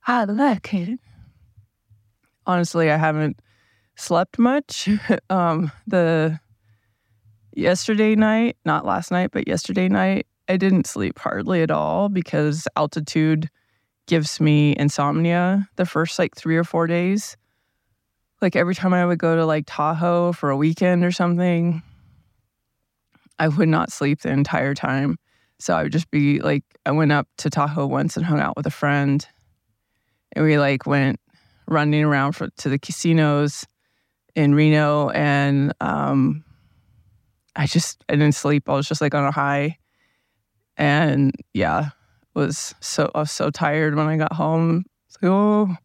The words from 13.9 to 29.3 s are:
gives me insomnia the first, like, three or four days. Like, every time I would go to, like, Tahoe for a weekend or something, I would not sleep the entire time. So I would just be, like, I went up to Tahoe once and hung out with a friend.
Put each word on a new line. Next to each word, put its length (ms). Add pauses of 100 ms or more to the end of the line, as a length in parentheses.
gives 320
me 380
insomnia 1000
the 100
first, 320
like, 180
three 200
or 60
four 240
days. 500 (1040)
Like, 140
every 200
time 180
I 120
would 140
go 160
to, 100
like, 220
Tahoe 680
for 180
a 60
weekend 480
or 60
something, 720 (1600)
I 100
would 200
not 220
sleep 300
the 100
entire 440
time. 420 (420)
So 160
I 80
would 100
just 180
be, 280
like, 240 (220)
I 80
went 180
up 160 (120)
to 120
Tahoe 360
once 300
and 80
hung 140
out 180
with 100
a 40
friend. 560 (1080)